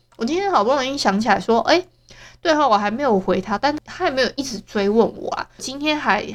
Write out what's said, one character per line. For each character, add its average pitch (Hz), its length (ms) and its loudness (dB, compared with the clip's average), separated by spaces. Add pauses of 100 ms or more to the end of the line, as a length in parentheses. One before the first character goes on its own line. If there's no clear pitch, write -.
(160)
我 226 100 -6
今 285 100 -2
天 392 140 0
好 269 140 4
不 226 80 2
容 277 120 0
易 269 140 -4
想 208 240 0
起 233 60 -2
来 196 120 2
说， 226 260 2
诶， 349 220 2 (540)
对 339 140 0
哈， 294 120 2
我 220 80 4
还 208 140 0
没 240 140 -4
有 220 160 4
回 185 200 0
他， 202 200 -4
但 294 260 0
他 - 200 -6
也 330 60 0
没 262 120 0
有 220 120 -2
一 277 60 -8
直 240 200 -8
追 202 280 -2
问 214 80 2 (180)
我 - 180 -10
啊。 - 140 -6 (120)
今 269 200 -10
天 302 160 0
还 220 400 0